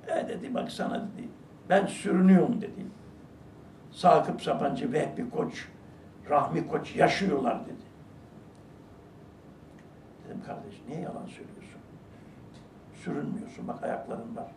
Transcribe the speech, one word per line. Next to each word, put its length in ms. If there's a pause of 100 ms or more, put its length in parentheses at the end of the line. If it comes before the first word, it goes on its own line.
"E," 200
dedi, 260
"bak 180
sana," 300
dedi, 280 (400)
"ben 160
sürünüyorum." 760
dedi. 240 (1040)
"Sakıp 500
Sabancı, 520
Vehbi 360
Koç, 380 (640)
Rahmi 380
Koç 280
yaşıyorlar." 720
dedi. 180 (2500)
Dedim, 200
"Kardeş 420
niye 120
yalan 260
söylüyorsun? 560 (1120)
Sürünmüyorsun, 760
bak 160
ayakların 520
var." 220